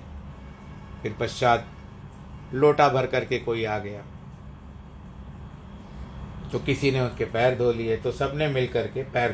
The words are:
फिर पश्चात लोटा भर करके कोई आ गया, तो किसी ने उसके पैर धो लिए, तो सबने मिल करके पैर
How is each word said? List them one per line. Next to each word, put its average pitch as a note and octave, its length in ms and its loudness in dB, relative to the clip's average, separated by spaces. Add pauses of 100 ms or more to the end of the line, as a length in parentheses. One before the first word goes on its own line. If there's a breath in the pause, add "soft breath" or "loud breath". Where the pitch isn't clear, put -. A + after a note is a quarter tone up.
(1040)
फिर G#2+ 160 -2
पश्चात A#2 480 4 (880)
लोटा D3 360 8
भर C3 180 4
करके A#2+ 320 2
कोई A2+ 260 0
आ G#2+ 120 2
गया, G2+ 240 -6 (2500)
तो B2 100 0
किसी C#3 320 2
ने C3 80 2
उसके A#2 260 0
पैर A#2 320 4
धो A#2+ 140 4
लिए, A2+ 260 0
तो B2 140 -2
सबने C#3+ 360 0
मिल C3 200 2
करके A#2 360 0
पैर A#2+ 300 0